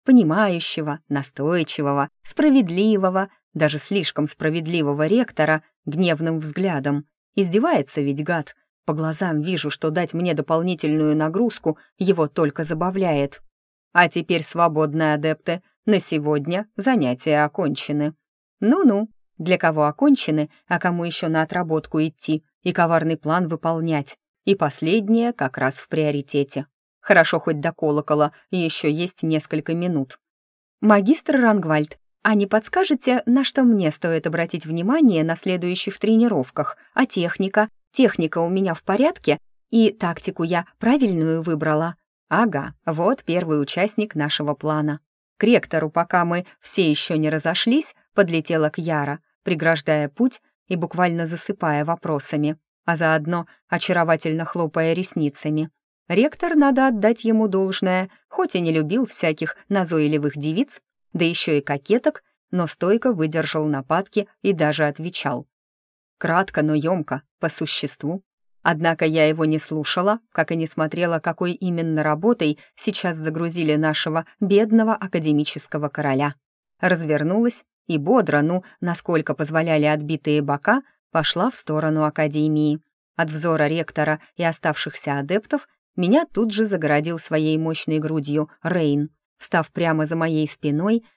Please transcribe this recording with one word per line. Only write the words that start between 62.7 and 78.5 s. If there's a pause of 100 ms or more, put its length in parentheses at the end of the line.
выдержал
нападки (120)
и
даже
отвечал. (720)
Кратко,
но
ёмко, (160)
по
существу. (400)
Однако
я
его
не
слушала, (120)
как
и
не
смотрела,
какой
именно
работой (160)
сейчас
загрузили
нашего (140)
бедного
академического
короля. (440)
Развернулась (240)
и
бодро,
ну, (160)